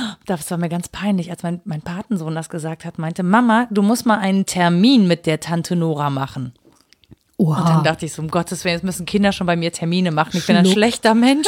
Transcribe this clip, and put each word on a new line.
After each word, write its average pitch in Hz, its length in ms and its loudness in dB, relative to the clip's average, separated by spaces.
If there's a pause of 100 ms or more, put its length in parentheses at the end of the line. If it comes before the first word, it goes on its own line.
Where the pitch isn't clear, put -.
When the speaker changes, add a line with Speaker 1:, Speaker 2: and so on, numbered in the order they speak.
(260)
Speaker 1:
das 165 240 -6
war 175 80 -4
mir 170 100 -2
ganz 175 200 -6
peinlich, 180 420 -2
als 170 120 -10
mein, 175 220 -6
mein 151 160 -8
Patensohn 170 540 -6
das 160 160 -8
gesagt 160 340 -10
hat, 170 140 -10
meinte, 165 240 -6
„Mama, 226 480 4
du 208 120 0
musst 226 240 0
mal 214 120 2
einen 196 280 0
Termin 185 640 4
mit 170 180 0
der 156 140 0
Tante 170 360 -4
Nora 151 340 -2
machen.“ 135 420 -6 (840)
Speaker 2:
Oha. 156 220 2
Speaker 1:
Und 165 80 2
dann 160 160 4
dachte 160 220 0
ich 147 80 -12
so, 156 80 -10
„Um 160 60 -6
Gottes 170 360 -4
Willen, 175 120 0
jetzt 160 80 -8
müssen 180 200 -6
Kinder 202 260 2
schon 190 160 -4
bei 170 100 2
mir 170 140 -2
Termine 175 400 0
machen. 156 280 0
Ich - 80 -6
bin 214 100 4
ein 185 80 4
Speaker 2:
Schluck. 190 100 4
Speaker 1:
schlechter 220 400 2
Mensch.“ 269 320 4